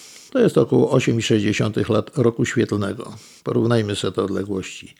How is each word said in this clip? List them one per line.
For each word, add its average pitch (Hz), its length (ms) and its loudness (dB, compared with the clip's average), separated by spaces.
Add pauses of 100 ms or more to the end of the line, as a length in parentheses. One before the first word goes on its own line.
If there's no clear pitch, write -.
(320)
To 269 60 0
jest 208 200 4
około 127 320 4
osiem 131 280 2
i 110 40 -2
sześć 107 220 2
dziesiątych 107 440 -2
lat 110 300 -2
roku 117 260 2
świetlnego. 104 680 -2 (320)
Porównajmy 113 520 0
sobie 98 160 -4
te 101 100 -2
odległości. 98 760 -6